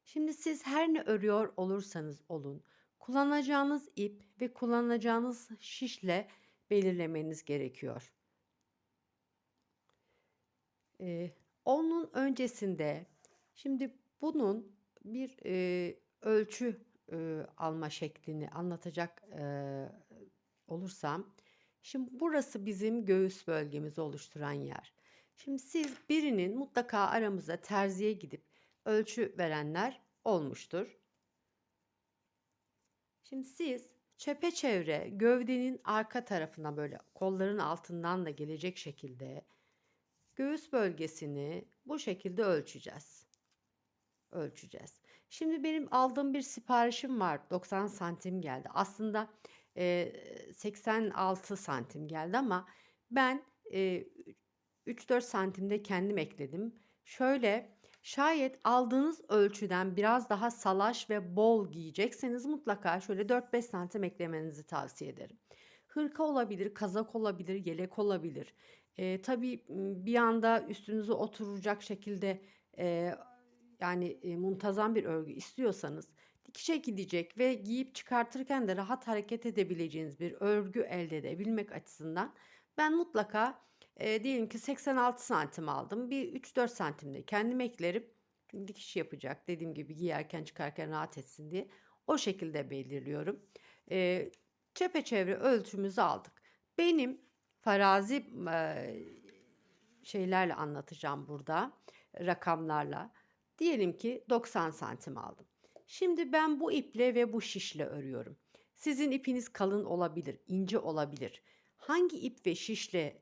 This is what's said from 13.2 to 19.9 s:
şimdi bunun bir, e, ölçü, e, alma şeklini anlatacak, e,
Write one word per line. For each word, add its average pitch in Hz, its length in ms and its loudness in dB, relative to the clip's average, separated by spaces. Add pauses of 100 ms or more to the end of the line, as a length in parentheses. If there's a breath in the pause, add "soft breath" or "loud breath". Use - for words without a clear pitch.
şimdi 269 400 -2 (280)
bunun 247 540 0 (280)
bir, 254 420 -6
e, 180 500 0 (260)
ölçü, 214 600 2 (300)
e, 160 340 -4 (120)
alma 160 320 -2
şeklini 151 600 -6
anlatacak, 170 760 -6 (160)
e, 147 40 -6 (1200)